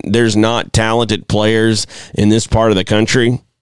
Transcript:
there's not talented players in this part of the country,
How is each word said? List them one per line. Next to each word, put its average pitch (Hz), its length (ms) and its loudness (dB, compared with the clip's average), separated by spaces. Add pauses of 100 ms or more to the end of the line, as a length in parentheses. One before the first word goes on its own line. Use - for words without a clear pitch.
there's 113 320 0
not 110 380 0
talented 110 560 -2
players 110 580 0 (260)
in 104 140 0
this 110 180 2
part 113 240 2
of 107 60 2
the 92 80 0
country, 117 580 0 (200)